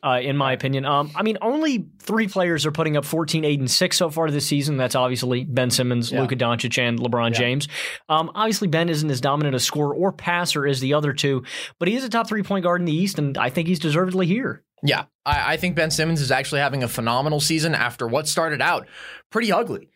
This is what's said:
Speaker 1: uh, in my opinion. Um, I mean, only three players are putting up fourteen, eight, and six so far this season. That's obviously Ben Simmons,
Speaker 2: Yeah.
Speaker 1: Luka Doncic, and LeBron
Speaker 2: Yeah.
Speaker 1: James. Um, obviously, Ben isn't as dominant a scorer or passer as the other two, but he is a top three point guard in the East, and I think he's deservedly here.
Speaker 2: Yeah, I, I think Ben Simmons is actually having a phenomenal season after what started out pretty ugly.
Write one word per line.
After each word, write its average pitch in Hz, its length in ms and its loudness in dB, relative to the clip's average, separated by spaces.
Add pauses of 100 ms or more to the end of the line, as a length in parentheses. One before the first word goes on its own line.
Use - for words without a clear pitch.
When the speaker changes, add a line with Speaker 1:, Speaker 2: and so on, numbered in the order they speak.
Speaker 1:
uh, 127 180 2
in 139 140 -2
my 135 160 2
opinion. 135 320 -2
Um, 147 320 2
I 185 80 -2
mean, 220 180 0
only 262 460 0 (120)
three 220 280 0
players 175 380 0
are 151 80 0
putting 156 240 0
up 143 80 0
fourteen, 160 400 0
eight, 147 160 2
and 127 100 0
six 180 260 2
so 170 120 2
far 160 200 0
this 143 180 0
season. 143 280 0
That's 127 180 0
obviously 127 520 0
Ben 127 260 2
Simmons, 123 400 0
Speaker 2:
Yeah. - 80 0
Speaker 1:
Luka 131 160 0
Doncic, 117 420 0
and 120 220 2
LeBron 117 320 0
Speaker 2:
Yeah. 113 80 0
Speaker 1:
James. 127 280 0 (420)
Um, 160 260 0
obviously, 214 320 0
Ben 165 220 2
isn't 151 200 0
as 127 120 -2
dominant 143 340 2
a 123 60 0
scorer 147 340 0
or 185 160 0
passer 175 560 -2
as 135 140 0
the 131 120 2
other 147 200 2
two, 139 300 0 (360)
but 170 80 0
he 220 80 2
is 262 80 -4
a 247 60 -6
top 226 180 0
three 214 160 -2
point 190 200 -2
guard 175 180 2
in 175 40 0
the 156 100 0
East, 196 220 0
and 143 200 -2
I 123 120 0
think 165 200 -2
he's 180 100 0
deservedly 180 480 0
here. 220 340 -2 (220)
Speaker 2:
Yeah, 135 220 2 (200)
I, 139 280 0
I 160 40 0
think 175 200 -2
Ben 156 140 2
Simmons 160 300 0
is 127 100 -2
actually 139 300 0
having 135 220 0
a 117 60 -2
phenomenal 127 500 0
season 156 360 2
after 120 320 0
what 147 200 0
started 151 340 0
out 160 260 0 (420)
pretty 220 240 0
ugly. 170 420 -2